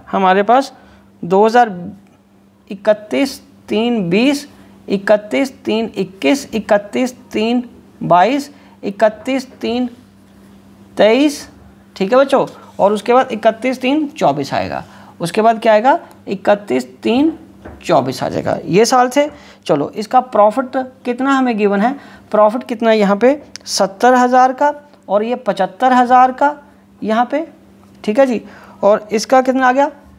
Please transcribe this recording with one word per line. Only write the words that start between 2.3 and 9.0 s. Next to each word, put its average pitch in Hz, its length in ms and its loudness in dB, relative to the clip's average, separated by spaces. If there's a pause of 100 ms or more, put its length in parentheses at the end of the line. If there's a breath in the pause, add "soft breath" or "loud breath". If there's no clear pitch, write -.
इकतीस 220 720 -4 (300)
तीन 220 400 -2
बीस, 262 380 0 (420 loud breath)
इकतीस 208 640 -2 (140)
तीन 220 320 -4
इक्कीस, 269 560 -4
इकतीस 226 600 -2 (200)
तीन 233 300 -2 (400)
बाईस, 190 460 2 (340 loud breath)
इकतीस 220 680 -4